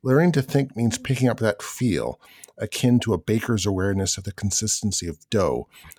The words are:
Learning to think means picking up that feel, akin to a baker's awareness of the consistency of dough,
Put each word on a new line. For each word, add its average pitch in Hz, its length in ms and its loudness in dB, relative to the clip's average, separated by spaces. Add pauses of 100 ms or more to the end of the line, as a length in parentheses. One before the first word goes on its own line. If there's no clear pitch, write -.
Learning 156 300 4
to 143 100 2
think 139 340 -2
means 117 220 0
picking 127 300 0
up 110 100 0
that 107 240 0
feel, 78 580 -2 (360)
akin - 440 2
to 113 140 0
a - 40 0
baker's 110 460 0
awareness 95 540 0
of 98 60 -14
the 101 80 -8
consistency 104 760 -2
of - 240 -10
dough, 73 380 0 (300)